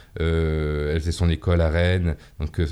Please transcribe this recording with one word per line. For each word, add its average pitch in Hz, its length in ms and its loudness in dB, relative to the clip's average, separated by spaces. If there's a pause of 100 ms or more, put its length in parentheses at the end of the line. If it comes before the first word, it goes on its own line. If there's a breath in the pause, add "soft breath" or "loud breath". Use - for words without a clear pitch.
(180 loud breath)
euh, 78 760 0
elle 80 60 0
faisait 82 120 -2
son 85 180 0
école 85 300 2
à 80 80 4
Rennes, 87 480 0 (240 loud breath)
donc, - 180 -6
euh, 82 140 0